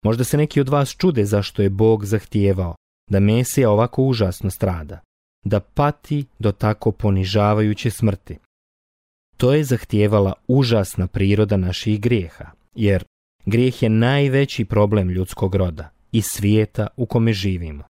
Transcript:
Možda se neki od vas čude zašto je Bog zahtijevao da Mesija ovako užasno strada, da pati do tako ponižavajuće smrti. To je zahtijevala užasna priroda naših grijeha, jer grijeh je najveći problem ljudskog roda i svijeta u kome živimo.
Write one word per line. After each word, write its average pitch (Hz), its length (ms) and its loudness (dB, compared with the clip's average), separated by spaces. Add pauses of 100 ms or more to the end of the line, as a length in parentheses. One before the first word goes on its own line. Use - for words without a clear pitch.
Možda 117 200 0
se 147 140 -2
neki 147 240 0
od 131 80 -2
vas 143 280 0
čude 135 280 2
zašto 101 360 -2
je 98 80 2
Bog 107 360 2
zahtijevao 98 680 -2 (340)
da 98 100 2
Mesija 113 520 2
ovako 120 320 0
užasno 107 460 -2
strada, 87 500 -6 (460)
da 101 140 0
pati 147 680 -4 (140)
do 107 120 0
tako 107 400 -2
ponižavajuće 104 1000 0
smrti. 95 460 -4 (1000)
To 127 160 4
je 151 100 4
zahtijevala 104 680 2 (140)
užasna 117 600 0
priroda 101 500 0
naših 95 440 -2
grijeha, 110 500 -4 (240)
jer 101 280 0 (420)
grijeh 120 380 0
je 113 60 2
najveći 131 760 2
problem 104 440 0
ljudskog 92 460 -4
roda 82 340 -2 (220)
i 117 100 0
svijeta 107 680 0 (100)
u 123 80 -4
kome 113 280 0
živimo. 87 500 -6 (160)